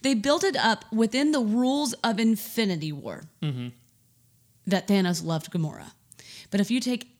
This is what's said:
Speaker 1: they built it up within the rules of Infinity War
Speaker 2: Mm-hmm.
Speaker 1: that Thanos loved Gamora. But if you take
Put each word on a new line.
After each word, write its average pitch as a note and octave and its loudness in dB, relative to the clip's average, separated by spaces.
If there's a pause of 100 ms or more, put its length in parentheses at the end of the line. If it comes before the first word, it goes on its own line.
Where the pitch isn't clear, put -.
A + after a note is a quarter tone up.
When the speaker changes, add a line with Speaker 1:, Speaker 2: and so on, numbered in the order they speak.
Speaker 1:
they C4+ 2
built C#4 2
it F#4+ 2
up - 0
within A3+ 2
the D4+ 2
rules B3 2 (120)
of A3 0
Infinity G3+ 0
War C3 -10 (180)
Speaker 2:
Mm-hmm. B2+ -4 (1000)
Speaker 1:
that F#3 0
Thanos F3+ 4
loved D#3+ -4
Gamora. D#3 -4 (580)
But G3+ 0
if G3 0
you B3 0
take B3 -4 (120)